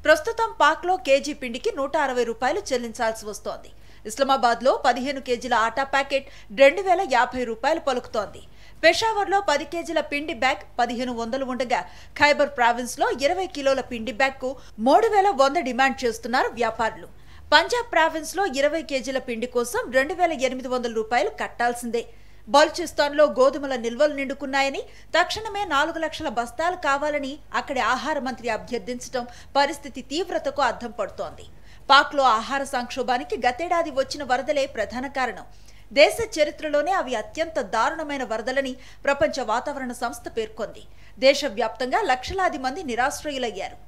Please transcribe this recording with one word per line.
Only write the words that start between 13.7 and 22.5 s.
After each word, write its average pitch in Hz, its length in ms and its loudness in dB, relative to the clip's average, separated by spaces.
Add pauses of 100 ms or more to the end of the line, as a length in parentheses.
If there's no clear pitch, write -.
పిండి 220 300 -6
బ్యాగ్కు 262 280 0 (380)
మూడు 392 280 8
వేల 392 140 6 (120)
వంద 277 160 6 (120)
డిమాండ్ 254 340 2
చేస్తున్నారు 254 460 0 (100)
వ్యాపారులు. 220 480 -2 (460)
పంజాబ్ 370 420 4
ప్రావిన్స్లో 320 500 2 (140)
ఇరవై 294 320 0
కేజీల 262 360 -2
పిండి 233 280 -4
కోసం 240 260 0 (160)
రెండు 294 160 2
వేల 339 200 2 (140)
ఎనిమిది 254 260 -4
వందల 233 260 -2
రూపాయలు 247 320 0 (100)
కట్టాల్సిందే. 240 640 -2 (500)